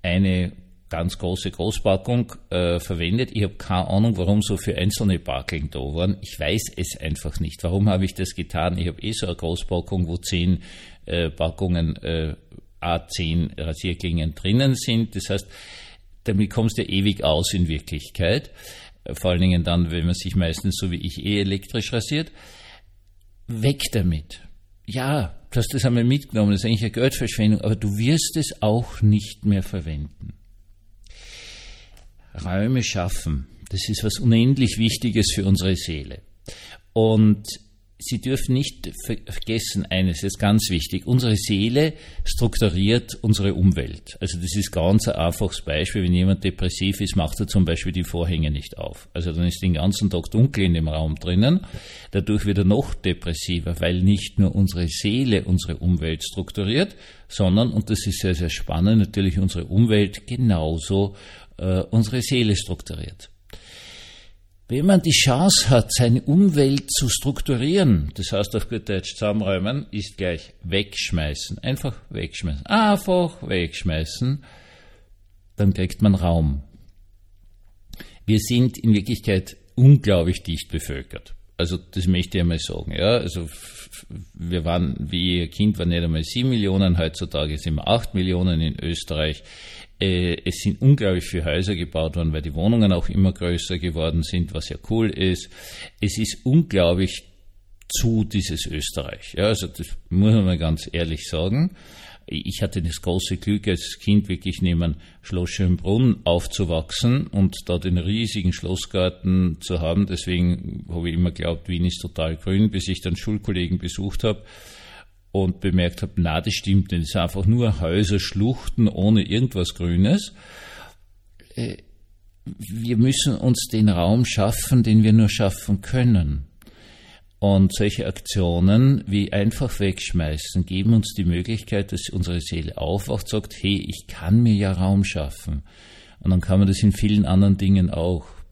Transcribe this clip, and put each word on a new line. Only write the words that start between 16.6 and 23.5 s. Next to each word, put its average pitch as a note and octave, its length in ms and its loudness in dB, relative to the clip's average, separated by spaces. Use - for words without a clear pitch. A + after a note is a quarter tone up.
du A2+ 40 -2
ewig G2 420 0
aus D#2 280 2
in F2+ 160 2
Wirklichkeit. E2 840 -4
Äh, - 100 -8
vor F#2 180 0
allen F2 80 2
Dingen F2 240 4
dann, E2+ 260 2
wenn E2 160 -2
man F2 80 0
sich F2+ 220 -4
meistens, F2 420 0
so F#2 120 -4
wie F2 60 -4
ich, - 280 -8
eh G2+ 160 0
elektrisch G2 520 -4
rasiert. D3+ 400 -4
Weg A#2+ 360 -2